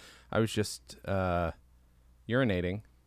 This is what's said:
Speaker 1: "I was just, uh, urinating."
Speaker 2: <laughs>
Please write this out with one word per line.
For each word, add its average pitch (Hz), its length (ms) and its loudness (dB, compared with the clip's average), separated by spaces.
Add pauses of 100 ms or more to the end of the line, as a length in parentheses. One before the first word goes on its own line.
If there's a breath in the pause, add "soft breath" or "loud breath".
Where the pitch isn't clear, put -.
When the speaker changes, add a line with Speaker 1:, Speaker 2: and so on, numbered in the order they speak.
(320 soft breath)
Speaker 1:
"I - 80 2
was 110 120 2
just, - 540 -4
uh, 87 460 0 (760)
urinating." 104 600 0
Speaker 2:
<laughs> - 40 -20 (160)